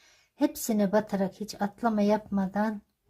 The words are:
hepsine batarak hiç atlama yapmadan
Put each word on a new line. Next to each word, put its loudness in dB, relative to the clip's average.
hepsine 0
batarak 0
hiç -8
atlama 0
yapmadan 0